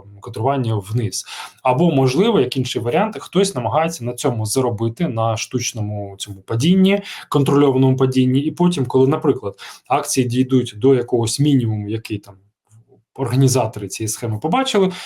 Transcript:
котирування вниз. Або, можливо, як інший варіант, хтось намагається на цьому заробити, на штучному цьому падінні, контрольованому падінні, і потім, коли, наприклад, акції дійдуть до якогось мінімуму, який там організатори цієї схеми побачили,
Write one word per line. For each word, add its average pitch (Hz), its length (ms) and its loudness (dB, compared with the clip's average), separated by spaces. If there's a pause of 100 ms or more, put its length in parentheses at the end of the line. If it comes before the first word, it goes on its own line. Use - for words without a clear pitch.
(200)
котирування 113 640 -2
вниз. 104 420 -4 (380)
Або, 143 280 2
можливо, 147 480 2
як 127 180 0
інший 120 240 -4
варіант, 165 380 -2
хтось - 360 -2
намагається 127 480 -2
на 117 100 -4
цьому 117 320 -2
заробити, 117 600 -2
на 113 300 -2
штучному 104 800 -6
цьому 101 200 -12
падінні, 190 640 2 (280)
контрольованому 135 680 4
падінні, 131 420 2
і 151 120 -2
потім, 170 340 0
коли, 131 220 4
наприклад, 139 480 0 (320)
акції 135 400 0
дійдуть 127 500 0
до 131 180 4
якогось 117 440 0
мінімуму, 113 500 0
який 110 280 -6
там 101 180 -16 (800)
організатори 120 720 0
цієї 110 200 -8
схеми 110 320 -6
побачили, 190 520 0 (140)